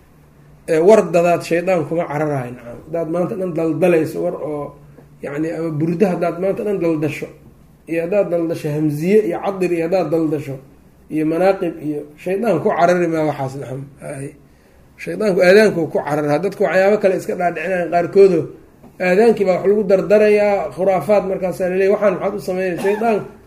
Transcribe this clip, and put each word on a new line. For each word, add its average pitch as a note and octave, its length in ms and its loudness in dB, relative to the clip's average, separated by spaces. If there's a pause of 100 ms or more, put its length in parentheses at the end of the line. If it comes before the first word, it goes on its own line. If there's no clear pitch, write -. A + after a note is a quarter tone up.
(680)
Ee, D#3+ 120 2
war G3+ 220 8 (100)
dadaad E3+ 300 2
shaydaan F3 440 0
kuma E3 200 -4
cararaayo, C#3+ 460 -4
nacam. A#2+ 340 -16
Haddaad E3 240 -6
maanta E3+ 260 -2
dhan F#3 180 -6
daldalayso E3 720 0
war F3 120 -4
oo, D3 400 -8 (460)
yacni, D3+ 300 -6
ama D#3+ 180 -6
burdo E3 360 0
haddaad E3+ 340 -2
maanta F#3+ 240 -2
dhan G#3 160 -4
daldasho, D#3 480 -4 (600)
iyo E3 140 -4
haddaad F#3 280 0
daldasho E3 400 -2
hamziye D#3 560 2
iyo E3+ 200 -4
cadir, F#3 260 -2
iyo E3 140 0
haddaad F3 240 0
daldasho, D3+ 460 -2 (540)
iyo D#3 160 -2
manaaqib, F3 480 0 (100)
iyo D3+ 160 -6 (180)
shaydaan G3 420 -2
ku G#3 100 0
carari F3 380 2
maa D#3+ 180 0
waxaas, C3 300 -4
nacam. C3+ 260 -10 (200)
Ay. C#3 280 -12 (720)
Shaydaanku F#3 420 -2
aadaanku F#3 460 6
ku G3 120 -4
cararaa. D3 400 0
Dadku G3 240 -4
waxyaabo F#3+ 340 2
kale F#3+ 200 2
iska G3+ 180 -6
dhaadhicinayaan F3 560 -2
qaarkoodo. F3 480 4 (600)
Aadaankii G3 460 4
baa F3+ 120 2
wax E3 100 -4
lagu G#3+ 160 2
dardarayaa, G3 880 2
khuraafaad F#3 540 2
markaasaa F#3 440 -4
la F3+ 60 -2
leeyahay, F#3+ 180 2
"Waxaan F3 200 2
maxaad F#3 220 -4
u G3 40 -6
samaynaysaa?" F#3 440 -4
Shaydaan, G#3 340 0 (300)